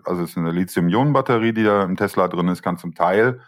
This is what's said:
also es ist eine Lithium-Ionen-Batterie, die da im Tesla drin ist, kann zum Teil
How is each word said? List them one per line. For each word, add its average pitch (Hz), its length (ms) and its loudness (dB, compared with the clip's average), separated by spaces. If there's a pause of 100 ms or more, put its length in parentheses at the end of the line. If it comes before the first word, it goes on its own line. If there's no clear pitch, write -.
also 87 180 -4
es 82 60 -6
ist - 80 -10
eine 82 140 -2
Lithium-Ionen-Batterie, 113 1000 0
die 110 140 0
da 101 180 4
im 95 140 -2
Tesla 95 320 0
drin 87 180 -2
ist, 90 140 -2
kann 87 160 -4
zum 85 180 -12
Teil 110 520 2